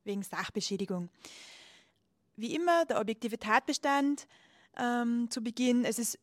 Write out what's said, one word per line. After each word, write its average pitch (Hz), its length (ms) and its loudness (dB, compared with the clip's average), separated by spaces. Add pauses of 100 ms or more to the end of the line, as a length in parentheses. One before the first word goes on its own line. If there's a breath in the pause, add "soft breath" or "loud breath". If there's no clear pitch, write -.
wegen 202 220 -4
Sachbeschädigung. 185 880 -4 (1200 loud breath)
Wie 226 220 -6
immer, 339 300 4
der 226 140 0
objektive 220 380 -4
Tatbestand, 277 880 2 (500 soft breath)
ähm, 240 540 0
zu 247 120 -4
Beginn. 240 420 2
Es 226 160 0
ist - 220 -4